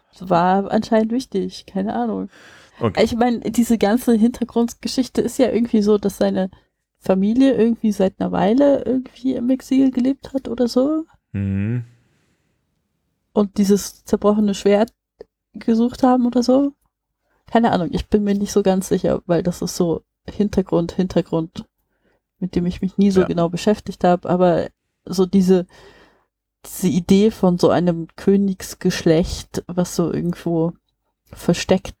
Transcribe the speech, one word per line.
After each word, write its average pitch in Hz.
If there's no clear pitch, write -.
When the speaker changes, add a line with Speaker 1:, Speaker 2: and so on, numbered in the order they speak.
Speaker 1:
Das 185
war 185
anscheinend 220
wichtig. 190
Keine 196
Ahnung. 214
Speaker 2:
Okay. 113
Speaker 1:
Ich 240
meine, 240
diese 233
ganze 233
Hintergrundgeschichte 233
ist -
ja 247
irgendwie 226
so, 208
dass 202
seine 196
Familie 220
irgendwie 220
seit 190
einer 180
Weile 233
irgendwie 254
im 240
Exil 262
gelebt 262
hat 262
oder 233
so. 302
Speaker 2:
Mhm. 98
Speaker 1:
Und 208
dieses 196
zerbrochene 208
Schwert 202
gesucht 233
haben 254
oder 240
so. 277
Keine 233
Ahnung, 180
ich -
bin 214
mir 202
nicht 202
so 202
ganz 190
sicher, 185
weil 170
das 175
ist 175
so 170
Hintergrund, 185
Hintergrund, 170
mit 180
dem 175
ich 185
mich 190
nie 202
so 185
Speaker 2:
Ja. 180
Speaker 1:
genau 170
beschäftigt 196
habe, 180
aber 180
so 180
diese, 185
diese -
Idee 196
von 180
so 165
einem 165
Königsgeschlecht, -
was 175
so 170
irgendwo 170
versteckt -